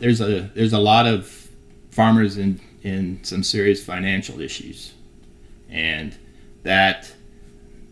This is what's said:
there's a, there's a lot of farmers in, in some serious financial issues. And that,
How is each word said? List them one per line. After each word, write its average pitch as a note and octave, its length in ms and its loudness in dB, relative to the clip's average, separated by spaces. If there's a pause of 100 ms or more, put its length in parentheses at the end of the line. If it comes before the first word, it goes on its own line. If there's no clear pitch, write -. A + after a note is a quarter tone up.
there's A#2 200 2
a, G2+ 360 -2
there's A2 160 2
a G#2+ 80 2
lot A2 260 6
of G#2 420 -4 (440)
farmers A2 440 4
in, G2 240 -2 (220)
in F#2+ 400 -6
some F#2+ 220 -6
serious G2+ 360 2
financial F#2 600 -6
issues. - 520 -14 (800)
And D#2+ 480 -6 (460)
that, F#2+ 480 0 (800)